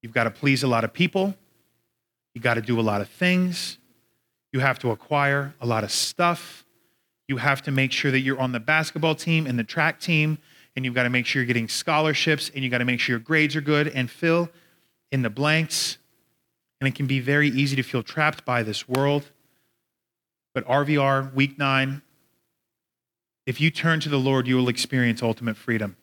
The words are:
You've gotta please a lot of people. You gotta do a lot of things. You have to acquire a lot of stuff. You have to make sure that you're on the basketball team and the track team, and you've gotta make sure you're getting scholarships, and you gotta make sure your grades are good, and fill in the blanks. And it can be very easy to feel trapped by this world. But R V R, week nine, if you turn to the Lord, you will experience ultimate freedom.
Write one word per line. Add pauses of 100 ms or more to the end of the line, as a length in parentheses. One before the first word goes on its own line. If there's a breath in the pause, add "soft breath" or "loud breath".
You've
gotta
please
a
lot
of
people. (960)
You
gotta
do
a
lot
of
things. (720)
You
have
to
acquire
a
lot
of
stuff. (640)
You
have
to
make
sure
that
you're
on
the
basketball
team
and
the
track
team, (360 soft breath)
and
you've
gotta
make
sure
you're
getting
scholarships,
and
you
gotta
make
sure
your
grades
are
good,
and
fill (600 soft breath)
in
the
blanks. (840)
And
it
can
be
very
easy
to
feel
trapped
by
this
world. (1200)
But
R
V
R,
week
nine, (1400)
if
you
turn
to
the
Lord,
you
will
experience
ultimate
freedom.